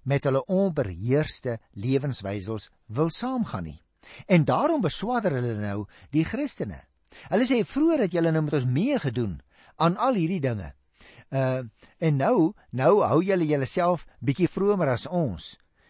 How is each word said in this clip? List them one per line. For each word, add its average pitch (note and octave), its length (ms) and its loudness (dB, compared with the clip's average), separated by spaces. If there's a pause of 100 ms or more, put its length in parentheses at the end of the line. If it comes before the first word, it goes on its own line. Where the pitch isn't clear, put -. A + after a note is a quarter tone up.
met C#3 160 0
hulle C3+ 220 2
onbeheerste C3 1120 -2 (140)
lewenswysels G#2+ 1000 -4 (160)
wil D3+ 240 -2
saamgaan A#3 540 -6
nie. D2+ 180 -14 (440)
En E3+ 180 6
daarom A#3+ 360 2
beswadder G#3 560 -2
hulle A#2+ 240 -2
nou G#2 260 -4 (280)
die D#3+ 100 2
Christene. D3 560 -6 (480)
Hulle A3+ 180 2
sê, A#3 180 2
"Vroeër D4+ 420 2
het E3+ 60 -4
julle E3 200 2
nou D#3+ 100 2
met D3 100 -2
ons C#3 120 2
meegedoen B2 760 0 (360)
aan E3+ 200 2
al B3+ 180 2
hierdie F3+ 260 0
dinge. A2 340 -4 (560)
Uh, C3 300 -2 (380)
en D#3 180 2
nou, F3 380 2 (160)
nou D#3+ 340 4
hou C3+ 180 4
julle F#3 240 0
julleself D#3 600 0 (140)
bietjie C#3 280 2
vromer F#3+ 400 0
as B2 180 -2
ons. D3+ 520 -4 (320)